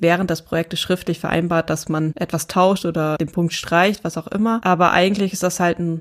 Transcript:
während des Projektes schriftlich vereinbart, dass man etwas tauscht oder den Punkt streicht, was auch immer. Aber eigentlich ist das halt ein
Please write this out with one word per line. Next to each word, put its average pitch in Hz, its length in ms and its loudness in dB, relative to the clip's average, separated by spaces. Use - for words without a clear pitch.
während 175 300 2
des 165 120 -2
Projektes 165 380 -4
schriftlich - 400 -2
vereinbart, 165 500 0
dass 160 180 -4
man 156 280 0
etwas - 300 -4
tauscht 190 400 2
oder 156 300 -2
den 156 140 -4
Punkt 170 220 -2
streicht, 185 520 2
was 165 140 -6
auch 165 80 -12
immer. 226 380 0
Aber 180 280 4
eigentlich 196 400 2
ist - 100 -6
das 180 180 -2
halt 175 180 2
ein 165 220 -4